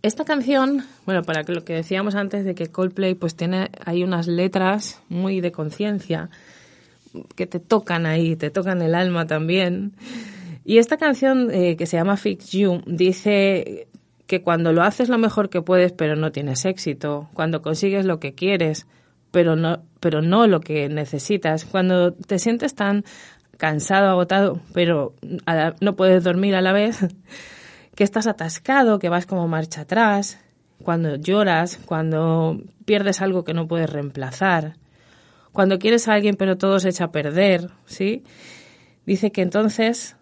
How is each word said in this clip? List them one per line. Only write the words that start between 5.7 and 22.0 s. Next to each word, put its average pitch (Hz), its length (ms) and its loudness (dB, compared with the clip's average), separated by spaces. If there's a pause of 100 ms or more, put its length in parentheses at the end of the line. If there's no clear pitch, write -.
que 185 100 -4
te 180 140 -8
tocan 175 480 0
ahí, 165 280 2
te 151 140 -4
tocan 185 320 -2
el 165 140 2
alma 175 320 0
también. 180 680 -2 (720)
Y 226 140 6
esta 233 180 2
canción, 262 540 2
eh, 180 240 2
que 170 100 -4
se 165 120 -2
llama 190 200 2
Fix - 340 -6
You, 185 360 2
dice 185 1000 0 (400)
que 185 140 -2
cuando 165 300 2
lo 165 120 4
haces 220 260 0
lo 247 80 2
mejor 214 320 0
que 175 120 -2
puedes, 180 300 4
pero 156 240 -2
no 156 160 -2
tienes 143 340 -4
éxito, 151 680 -4
cuando 160 280 -2
consigues 190 440 0
lo 170 160 0
que 139 120 -8
quieres, 170 540 -2 (440)
pero 170 260 4
no, 165 260 -2 (160)
pero 156 220 0
no 196 260 4
lo 170 140 4
que 151 260 -4
necesitas, 151 800 -2
cuando 180 480 2